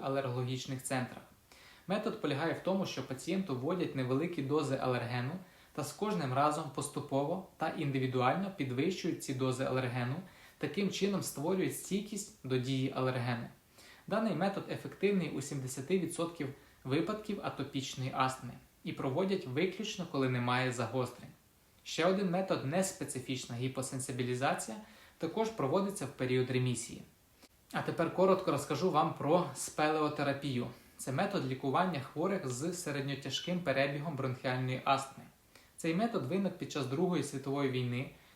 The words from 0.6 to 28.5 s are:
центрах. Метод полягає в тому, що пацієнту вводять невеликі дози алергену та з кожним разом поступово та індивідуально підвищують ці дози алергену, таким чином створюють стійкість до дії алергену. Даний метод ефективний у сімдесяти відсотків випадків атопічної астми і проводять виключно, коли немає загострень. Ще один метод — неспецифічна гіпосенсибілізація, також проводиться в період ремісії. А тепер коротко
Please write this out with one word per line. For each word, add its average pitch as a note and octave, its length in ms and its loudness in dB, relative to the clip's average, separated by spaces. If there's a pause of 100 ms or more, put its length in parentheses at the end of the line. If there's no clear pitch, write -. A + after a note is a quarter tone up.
центрах. B2 400 -4 (640)
Метод G#3+ 340 -2
полягає D3 320 0
в - 100 -6
тому, F#3 220 2
що - 220 -6
пацієнту D#3+ 480 -2
вводять D#3 400 0
невеликі C3 460 0
дози C3+ 400 2
алергену B2 500 0 (420)
та D3 100 -4
з - 100 -6
кожним E3+ 400 0
разом D3 300 4 (120)
поступово D3 720 -2 (100)
та D#3+ 120 0
індивідуально C3+ 880 2
підвищують D3+ 680 0
ці C#3 100 -2
дози B2+ 300 2
алергену, B2+ 520 0 (420)
таким F#3 320 0
чином F#3 340 0
створюють E3+ 540 0
стійкість - 720 -6
до C3 100 2
дії C3 380 0
алергену. B2+ 520 0 (600)
Даний G#3+ 280 2
метод F#3+ 340 0
ефективний F3 600 0
у D3+ 120 -4
сімдесяти C3+ 580 0
відсотків E3 480 -2 (360)
випадків E3+ 600 0
атопічної C3+ 720 -4
астми C3 380 0 (300)
і C#3 100 -6
проводять F3+ 540 0
виключно, E3+ 640 -2
коли C3+ 180 2
немає B2+ 420 2
загострень. A#2+ 580 -2 (540)
Ще - 220 0
один F#3+ 240 4
метод — E3+ 360 0
неспецифічна C3 920 -2
гіпосенсибілізація, B2+ 1200 -2 (400)
також G#3+ 320 0
проводиться F3 560 0
в B2 40 -4
період B2+ 420 2
ремісії. B2+ 500 0 (720)
А D#3+ 80 0
тепер E3 320 0
коротко F3+ 380 6